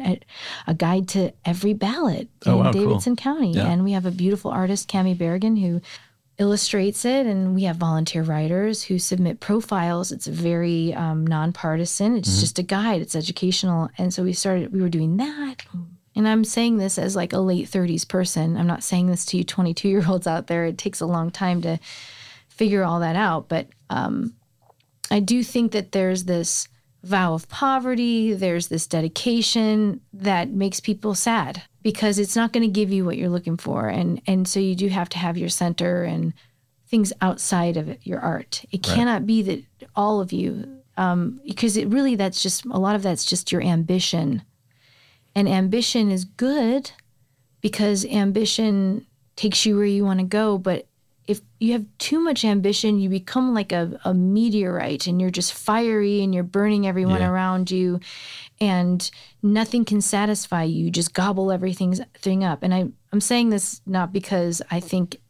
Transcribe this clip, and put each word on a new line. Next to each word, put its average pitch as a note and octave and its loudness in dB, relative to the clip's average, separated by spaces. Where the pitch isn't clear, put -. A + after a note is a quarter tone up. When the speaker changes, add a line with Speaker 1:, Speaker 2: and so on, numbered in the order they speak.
Speaker 1:
a, F3+ 0
a E3+ 2
guide F3+ 2
to F#3+ 0
every F3+ 0
ballot A3 -2
Speaker 2:
Oh, - 4
Speaker 1:
in - 6
Speaker 2:
wow, - 4
cool. G3 2
Speaker 1:
Davidson G#3+ 2
County. C4+ 0
Speaker 2:
Yeah. E3+ 2
Speaker 1:
And F3 2
we G3 2
have F#3 0
a F3 -2
beautiful F#3 0
artist, F#3 -2
Cami F#3 2
Berrigan, F#3+ 0
who F3 0
illustrates G3+ 0
it, C4 2
and F#3+ 0
we F#3+ 2
have F3 0
volunteer D#3+ 0
writers E3 0
who F3+ -2
submit F3+ 0
profiles. F3+ -2
It's - -10
a D#3 -8
very, E3+ 0
um, D#3+ -2
nonpartisan. E3 0
It's G3 -2
Speaker 2:
Mm-hmm. G2 2
Speaker 1:
just - 0
a F3+ -2
guide. G3 0
It's - -6
educational. E3+ 0
And F3+ -2
so F3+ -2
we F3+ 0
started, F#3 -2
we F#3+ 0
were F3+ 2
doing D#3+ 2
that. C#4+ -4
And G#3+ 2
I'm A3 4
saying A#3 0
this G3 0
as, G3 -2
like, F3 -2
a - -2
late F#3 0
thirties F3 0
person. E3+ 0
I'm E3+ 2
not - 0
saying F3+ 0
this F3+ 0
to F3+ -2
you F3 0
twenty-two-year-olds F#3 0
out E3 -2
there. E3+ 0
It E3+ -4
takes - -6
a E3 -2
long E3+ 0
time F3 0
to E3 -2
figure G3+ 2
all E3+ 0
that E3 0
out. F3+ 0
But, - -2
um, - -4
I G#3 4
do A#3 2
think A#3 0
that G3+ -4
there's F#3 0
this F3 -2
vow F3+ 2
of E3 -6
poverty, A#3+ 0
there's F3 0
this E3 -4
dedication G#3+ 0
that F#3+ 0
makes G3 -2
people G#3 -2
sad F3+ -2
because G#3+ 0
it's G3+ -2
not A3+ 2
gonna A#3 2
give G3+ 2
you F#3+ 2
what E3+ -2
you're F3+ -2
looking F3 -2
for. - -4
And, E3+ 0
and F#3 2
so - -2
you F#3+ 2
do F#3+ 0
have F3+ -2
to - -8
have E3+ -2
your E3+ -2
center F3 0
and E3 -2
things G#3 2
outside F3 0
of D#3 -4
it, - -12
your F3+ -6
art. - -6
It F#3+ -6
Speaker 2:
Right. - 2
Speaker 1:
cannot A#3 2
be A3 2
that F#3+ -4
all G#3 2
of F3+ -4
you, F3+ -4
um, F3+ 0
because G#3+ 0
it G#3+ 0
really, C4 2
that's F#3+ -2
just, - -4
a A#3 -2
lot G3 2
of G3 -2
that's F3+ 0
just - -2
your F3 0
ambition. F3 0
And G3+ 4
ambition G3+ 2
is F#3 0
good C4 0
because G#3 0
ambition G3+ 2
takes - 0
you G#3+ 4
where G#3 4
you G3+ 2
wanna F#3+ 2
go. G#3 0
But F#3 -2
if G#3 -2
you A3+ 2
have G#3+ 0
too D#4 0
much D#4+ 0
ambition, G#3 2
you F#3+ 2
become B3 0
like G3+ -2
a, E3+ -2
a F#3 0
meteorite, F#3 2
and F3+ 2
you're F#3 2
just F3+ -4
fiery, G#3+ 0
and G3 0
you're F3+ 0
burning G3+ 2
everyone F#3 2
Speaker 2:
Yeah. F3+ 2
Speaker 1:
around F#3 0
you, F#3 0
and F3+ 2
nothing A3 2
can G#3 2
satisfy G3+ 0
you. D#3+ 0
You E3+ 0
just E3+ -2
gobble F#3+ 0
everything, F#3 0
thing F#3+ 0
up. E3 -2
And F#3 2
I, F#3 2
I'm G#3 2
saying A#3+ 2
this G3+ -2
not F#3 -2
because F3 -2
I E3+ -2
think F3 -2